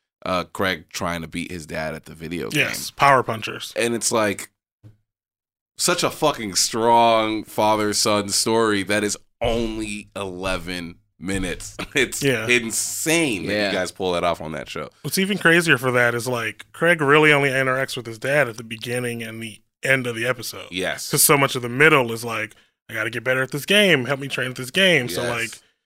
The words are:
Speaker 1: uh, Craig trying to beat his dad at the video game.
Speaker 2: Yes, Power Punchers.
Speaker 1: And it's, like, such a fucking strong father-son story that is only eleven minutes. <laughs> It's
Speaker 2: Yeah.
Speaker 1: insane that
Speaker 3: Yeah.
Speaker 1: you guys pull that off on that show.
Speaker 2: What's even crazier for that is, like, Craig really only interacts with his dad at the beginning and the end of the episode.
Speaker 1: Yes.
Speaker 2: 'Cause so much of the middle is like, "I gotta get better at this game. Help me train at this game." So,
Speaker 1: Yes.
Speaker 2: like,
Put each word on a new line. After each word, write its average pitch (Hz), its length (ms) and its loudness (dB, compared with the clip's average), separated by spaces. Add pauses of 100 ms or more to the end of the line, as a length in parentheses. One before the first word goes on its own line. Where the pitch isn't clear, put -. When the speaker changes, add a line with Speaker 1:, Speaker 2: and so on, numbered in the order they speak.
(260)
Speaker 1:
uh, 90 200 -2
Craig 92 440 -4
trying 85 320 -4
to 82 60 -10
beat 80 240 -8
his 82 160 -10
dad 78 260 -6
at 76 120 -14
the 78 100 -18
video 80 340 -6
game. 147 120 -2
Speaker 2:
Yes, - 280 -4
Power 139 320 4
Punchers. 110 540 -8
Speaker 1:
And 117 180 0
it's, 113 200 -2
like, 107 360 0 (1300)
such - 260 0
a 139 60 0
fucking 120 460 -2
strong 113 880 4
father-son 107 840 2
story 110 540 2
that 104 200 0
is 104 140 -4 (240)
only 110 720 -4
eleven 90 800 -6 (220)
minutes. 92 580 -6 (100)
<laughs> - 100 -20
It's 131 280 0
Speaker 2:
Yeah. 120 240 0
Speaker 1:
insane 123 1000 0
that 101 60 -2
Speaker 3:
Yeah. 104 180 0
Speaker 1:
you 98 60 -2
guys 90 140 -2
pull 92 220 -2
that 87 100 0
off 85 180 0
on 80 120 -10
that 67 160 -10
show. 73 200 -10 (120)
Speaker 2:
What's - 160 -4
even 190 200 -2
crazier 165 400 4
for 127 140 0
that 120 240 4
is, 117 120 -4
like, 117 460 -6
Craig 165 280 2
really 151 300 6
only 143 180 4
interacts 131 460 0
with 120 100 -10
his 113 140 -12
dad 135 300 0
at 107 80 -12
the 120 60 -14
beginning 117 600 -6
and 113 180 -12
the 110 200 -14 (220)
end 131 240 0
of 120 80 -6
the 113 100 -4
episode. 110 460 -6
Speaker 1:
Yes. 90 380 -4
Speaker 2:
'Cause 147 140 2
so 151 140 6
much 139 180 2
of 127 60 -4
the 120 80 -6
middle 135 420 6
is 113 140 -6
like, 110 280 -6 (360)
"I 110 40 -12
gotta 110 160 -2
get 117 140 -8
better 131 180 0
at 131 100 -4
this 143 140 -6
game. 190 400 4
Help 135 140 -2
me 139 80 -10
train 131 220 -4
at 127 80 -10
this 127 140 -10
game." 175 360 4
So, 90 160 -4
Speaker 1:
Yes. 120 60 -4
Speaker 2:
like, 117 300 -6 (260)